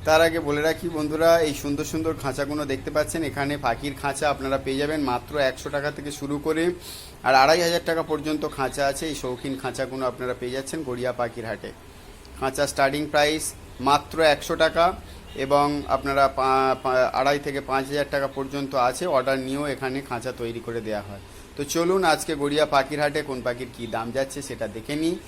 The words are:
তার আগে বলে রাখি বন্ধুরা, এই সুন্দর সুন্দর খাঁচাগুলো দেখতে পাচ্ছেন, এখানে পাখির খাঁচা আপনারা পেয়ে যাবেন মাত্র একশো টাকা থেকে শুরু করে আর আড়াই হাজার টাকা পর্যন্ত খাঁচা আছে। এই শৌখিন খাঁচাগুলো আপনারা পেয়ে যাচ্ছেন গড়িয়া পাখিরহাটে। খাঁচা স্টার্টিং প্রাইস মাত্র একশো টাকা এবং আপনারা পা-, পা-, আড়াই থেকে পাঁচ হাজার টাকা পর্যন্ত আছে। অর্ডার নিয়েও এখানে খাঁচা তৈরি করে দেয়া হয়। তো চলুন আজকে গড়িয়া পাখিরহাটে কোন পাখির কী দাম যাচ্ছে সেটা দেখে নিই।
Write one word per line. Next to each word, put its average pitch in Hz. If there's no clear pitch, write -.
তার 156
আগে 165
বলে 147
রাখি 160
বন্ধুরা, 160
এই 156
সুন্দর 143
সুন্দর 160
খাঁচাগুলো 143
দেখতে 135
পাচ্ছেন, 156
এখানে 143
পাখির 131
খাঁচা 143
আপনারা 135
পেয়ে 135
যাবেন 147
মাত্র 131
একশো 131
টাকা 143
থেকে 143
শুরু 143
করে 156
আর 131
আড়াই 147
হাজার 170
টাকা 165
পর্যন্ত 151
খাঁচা 139
আছে। 139
এই 147
শৌখিন 131
খাঁচাগুলো 131
আপনারা 123
পেয়ে 123
যাচ্ছেন 135
গড়িয়া 123
পাখিরহাটে। 113
খাঁচা 135
স্টার্টিং 139
প্রাইস 151
মাত্র 143
একশো 156
টাকা 160
এবং 143
আপনারা 139
পা-, 131
পা-, 127
আড়াই 143
থেকে 143
পাঁচ 135
হাজার 143
টাকা 139
পর্যন্ত 139
আছে। 127
অর্ডার 135
নিয়েও 135
এখানে 131
খাঁচা 123
তৈরি 117
করে 117
দেয়া 104
হয়। 101
তো 143
চলুন 175
আজকে 156
গড়িয়া 143
পাখিরহাটে 147
কোন 135
পাখির 123
কী 117
দাম 113
যাচ্ছে 135
সেটা 113
দেখে 113
নিই। 165